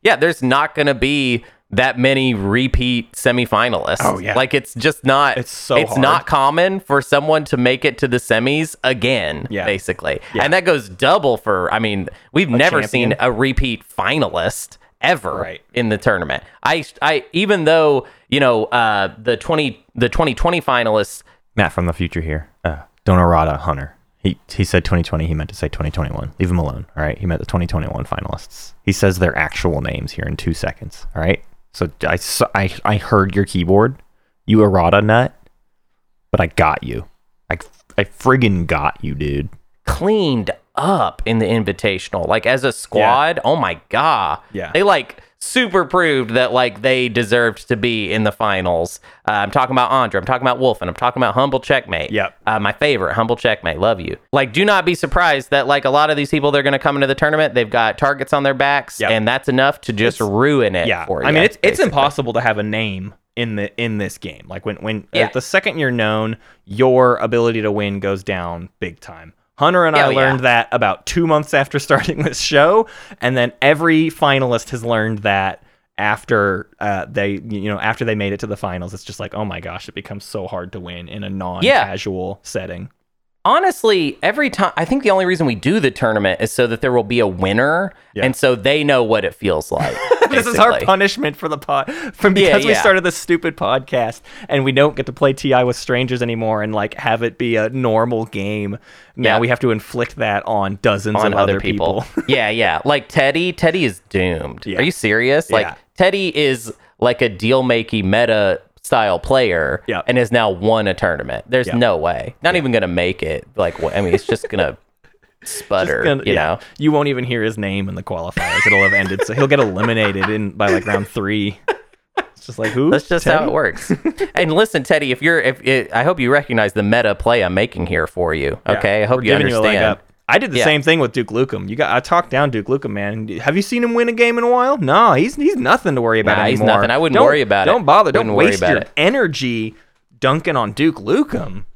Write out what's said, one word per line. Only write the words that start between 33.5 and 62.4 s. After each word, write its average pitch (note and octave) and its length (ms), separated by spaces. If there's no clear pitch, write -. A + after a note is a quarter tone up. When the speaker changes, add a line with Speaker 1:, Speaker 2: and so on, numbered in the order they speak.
Speaker 2:
You A2 160
errata F#2+ 400
nut, A2 320
but - 100
I E2 80
got - 360
you. A#1+ 220
I, E2 80
I G#2 60
friggin' G#2 640
got D2 360
you, C#2+ 120
dude. C#2+ 340
Speaker 1:
Cleaned E3+ 680
up D3+ 500
in A2+ 140
the A2 60
Invitational. F#2+ 840
Like, A2 180
as B2+ 180
a C3+ 40
Speaker 2:
Yeah. A#2+ 40
Speaker 1:
squad, B2+ 720
oh D3+ 140
my F2+ 320
God. A#2 500
Speaker 2:
Yeah. F2+ 180
Speaker 1:
They, F3+ 120
like, F3 340
super F#3+ 440
proved C#3+ 480
that, B2 220
like, A#2+ 280
they B2+ 280
deserved A#2 580
to A#2+ 80
be G#2+ 380
in A2 100
the G#2 80
finals. F#2 720
Uh, - 60
I'm G2+ 180
talking C3 240
about B2 160
Andre. A#2+ 280
I'm - 60
talking C3 220
about B2 120
Wolfen. B2 280
I'm E2+ 60
talking B2 280
about A2 120
Humble C3 260
Checkmate. G2 520
Speaker 2:
Yep. G2+ 260
Speaker 1:
Uh, A2 120
my G#2 120
favorite, G#2+ 440
Humble A2+ 200
Checkmate. F2 440
Love G2+ 200
you. - 160
Like, C3 220
do E3 100
not G3 220
be F3 100
surprised D#3 540
that, C#3 180
like, C#3+ 160
a C3+ 60
lot D3 200
of D#3 60
these C#3+ 140
people, D3 220
they're C#3 120
gonna C#3 160
come C#3+ 160
into C#3 120
the C3+ 80
tournament, D3+ 380
they've A#2 160
got A2 280
targets C#3 340
on C#3+ 120
their C#3 100
backs, C#3 480
Speaker 2:
Yep. G#2+ 100
Speaker 1:
and A2 160
that's C3 220
enough C3+ 320
to A#2+ 120
just A2 280
Speaker 2:
It's G#2 80
Speaker 1:
ruin A#2 460
it E2+ 120
Speaker 2:
Yeah. F2 180
Speaker 1:
for D2+ 200
Speaker 2:
I C#3 40
Speaker 1:
you, D3+ 40
Speaker 2:
mean, D#3+ 100
it's, A3 140
it's A3+ 220
Speaker 1:
basically. E4 100
Speaker 2:
impossible C#3 440
to A2+ 80